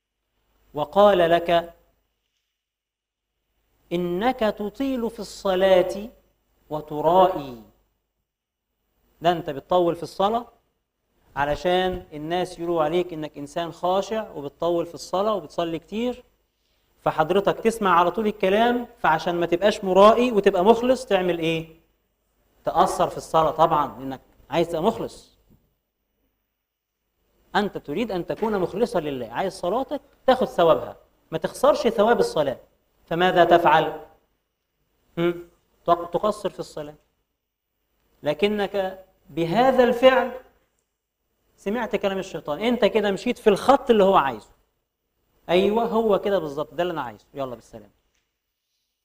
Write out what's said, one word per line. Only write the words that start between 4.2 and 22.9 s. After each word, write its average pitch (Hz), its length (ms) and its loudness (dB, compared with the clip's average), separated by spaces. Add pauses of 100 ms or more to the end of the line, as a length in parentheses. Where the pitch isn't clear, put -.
تطيل 226 720 -4
في - 100 -16
الصلاة 190 880 0 (600)
وترائي'"، 151 920 0 (1600)
ده 165 100 2
أنت 165 180 -4
بتطول 170 460 0
في - 80 -12
الصلاة 220 420 -2 (880)
علشان 180 800 -2
الناس 170 460 -6
يقولوا 170 240 -2
عليك 175 300 -2
إنك 156 240 -12
إنسان 160 340 -8
خاشع 190 600 -4
وبتطول 165 540 -4
في 170 80 -18
الصلاة 196 420 -4
وبتصلي 165 440 -6
كتير، 240 440 -8 (800)
فحضرتك 160 580 0
تسمع 190 400 2
على 175 120 4
طول 214 160 -2
الكلام، 226 600 0 (120)
فعشان 160 360 0
ما 170 100 -2
تبقاش 196 380 0
مرائي 214 480 6
وتبقى 190 340 2
مخلص 240 400 2
تعمل 180 340 0
إيه؟ 160 280 -2 (1000)
تأثر 180 440 0